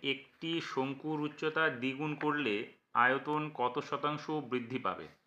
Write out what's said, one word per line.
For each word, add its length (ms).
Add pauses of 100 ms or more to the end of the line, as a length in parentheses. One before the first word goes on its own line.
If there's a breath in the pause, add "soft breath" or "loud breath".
(120)
একটি 380 (220)
শঙ্কুর 540
উচ্চতা 380 (160)
দ্বিগুণ 320 (120)
করলে 300 (500)
আয়তন 380 (180)
কত 140 (140)
শতাংশ 360 (260)
বৃদ্ধি 360
পাবে? 200 (200)